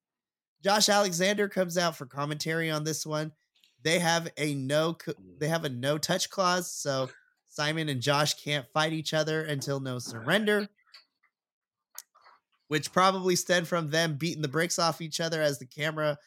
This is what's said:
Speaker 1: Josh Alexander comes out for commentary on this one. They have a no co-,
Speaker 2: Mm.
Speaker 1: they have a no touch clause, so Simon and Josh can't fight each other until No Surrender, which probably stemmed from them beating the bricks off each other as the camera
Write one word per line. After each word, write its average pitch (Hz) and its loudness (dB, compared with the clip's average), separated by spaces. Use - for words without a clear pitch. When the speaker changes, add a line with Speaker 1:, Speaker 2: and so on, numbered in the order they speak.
Speaker 1:
Josh 202 6
Alexander 202 4
comes 180 -2
out 170 2
for 143 -12
commentary 151 -4
on 151 -2
this 151 -4
one. 156 -4
They 165 4
have 165 2
a 147 -2
no 147 0
co-, - -8
Speaker 2:
Mm. - -18
Speaker 1:
they 147 -2
have 165 0
a 147 -2
no 131 -2
touch 175 -2
clause, 180 0
so 135 -2
Simon 156 -2
and 127 -2
Josh 143 2
can't 147 -4
fight 156 2
each 160 -4
other 156 0
until 143 -4
No 131 -6
Surrender, 202 0
which 147 -2
probably 185 4
stemmed 175 0
from 165 -2
them 160 0
beating 156 -4
the 151 -2
bricks 160 -2
off 165 0
each 160 -8
other 165 -2
as 147 0
the 131 -14
camera 151 -4